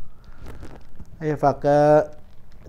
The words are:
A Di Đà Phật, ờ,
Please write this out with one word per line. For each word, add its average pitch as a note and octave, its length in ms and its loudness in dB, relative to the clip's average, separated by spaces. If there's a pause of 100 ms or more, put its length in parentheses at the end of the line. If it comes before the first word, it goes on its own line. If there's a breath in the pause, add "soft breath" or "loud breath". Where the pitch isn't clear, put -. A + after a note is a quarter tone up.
(1200 loud breath)
A D#3+ 60 -8
Di D3+ 60 0
Đà D3 60 0
Phật, C#3 260 2
ờ, D3 460 6 (600)